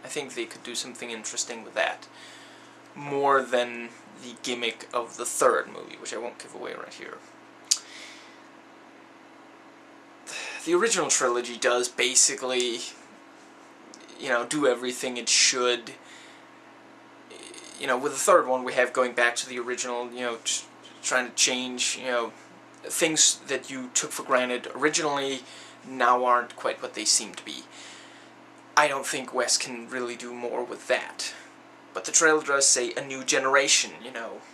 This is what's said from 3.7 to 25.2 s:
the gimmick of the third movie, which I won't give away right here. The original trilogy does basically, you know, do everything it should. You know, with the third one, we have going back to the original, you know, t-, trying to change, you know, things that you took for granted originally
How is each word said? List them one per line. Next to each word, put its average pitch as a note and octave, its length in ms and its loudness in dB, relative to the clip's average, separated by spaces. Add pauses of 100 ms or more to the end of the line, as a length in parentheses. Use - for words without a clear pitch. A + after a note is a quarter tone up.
the A#2+ 220 -14
gimmick A#2+ 500 -4
of A#2 240 -4
the B2 80 -6
third - 420 4
movie, - 320 -14
which - 140 -10
I A2+ 40 -8
won't A2+ 220 -8
give - 160 -16
away - 180 -8
right - 200 -12
here. - 240 -14 (3500)
The E3 80 2
original F3 360 4
trilogy A#2+ 480 2
does B2 300 2
basically, B2+ 920 2 (1400)
you C#3 100 -6
know, B2 160 2
do D3 220 2
everything B2 500 0
it A#2 120 -4
should. A#2+ 600 4 (1900)
You C3+ 80 -4
know, B2+ 100 2
with C#3 160 -2
the C3+ 40 -6
third E3+ 300 6
one, B2+ 160 2
we B2 100 -4
have B2+ 200 4
going B2 200 2
back A#2+ 240 4
to - 120 -6
the B2 100 -8
original, B2 520 -4
you B2 100 -8
know, A#2+ 220 -4
t-, - 200 -2 (400)
trying B2 260 0
to - 60 -12
change, B2+ 640 0
you B2+ 60 -10
know, A#2+ 280 -2 (500)
things - 640 2
that C3 220 -4
you B2+ 240 -8
took - 180 -2
for C#3+ 120 -6
granted B2 520 2
originally C#3 680 0 (460)